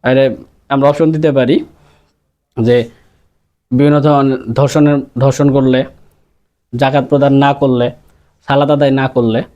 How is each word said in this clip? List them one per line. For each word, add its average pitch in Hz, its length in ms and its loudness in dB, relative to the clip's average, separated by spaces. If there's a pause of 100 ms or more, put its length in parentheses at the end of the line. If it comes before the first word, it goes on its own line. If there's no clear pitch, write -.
আরে, 131 320 0 (340)
আমরা 139 200 2
অপশন 156 220 0
দিতে 156 200 0
পারি 135 340 0 (960)
যে 120 280 0 (840)
বিভিন্ন 143 280 2
ধরনের 139 380 0 (160)
ধর্ষণের, 143 460 0 (180)
ধর্ষণ 135 340 0
করলে, 131 340 0 (920)
জাকাত 135 340 0
প্রদান 139 240 2
না 139 200 2
করলে, 127 380 -2 (560)
সালাত 143 240 0
আদায় 143 200 2
না 135 160 -2
করলে 120 360 -2 (120)